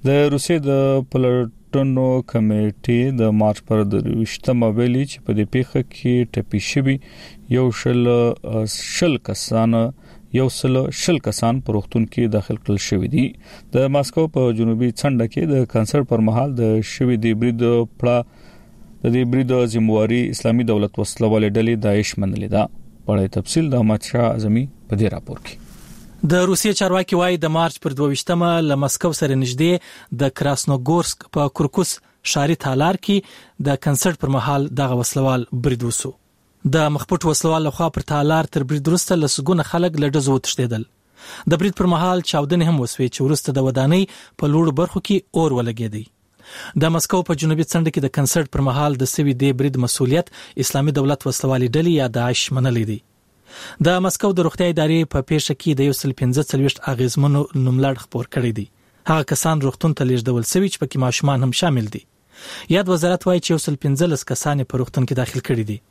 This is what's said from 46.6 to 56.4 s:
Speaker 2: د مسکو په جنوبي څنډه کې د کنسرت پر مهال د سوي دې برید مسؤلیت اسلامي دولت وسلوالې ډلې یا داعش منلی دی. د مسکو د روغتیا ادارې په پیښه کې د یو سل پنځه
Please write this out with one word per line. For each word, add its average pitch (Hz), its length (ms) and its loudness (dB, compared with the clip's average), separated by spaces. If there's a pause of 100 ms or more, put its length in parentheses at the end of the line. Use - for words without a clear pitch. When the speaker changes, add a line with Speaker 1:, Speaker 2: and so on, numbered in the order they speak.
Speaker 2:
د 165 140 2
مسکو 180 320 0
په 151 140 -2
جنوبي 156 240 0
څنډه 165 280 0
کې 151 120 0
د - 120 -4
کنسرت 147 380 0
پر 135 120 2
مهال 143 340 0
د 127 120 0
سوي 143 280 2
دې 135 200 2
برید 135 240 0
مسؤلیت 135 480 0 (300)
اسلامي 143 340 0
دولت 139 300 0
وسلوالې 131 480 0
ډلې 170 240 2
یا 131 60 0 (120)
داعش 120 260 0 (140)
منلی 120 320 2
دی. 104 100 -6 (880)
د 180 220 2
مسکو 202 260 0
د 170 140 2
روغتیا 180 240 0
ادارې 160 420 2
په 135 160 -2
پیښه 151 300 0
کې 165 160 0
د 139 120 4
یو 131 120 -2
سل 135 180 -4
پنځه 127 300 2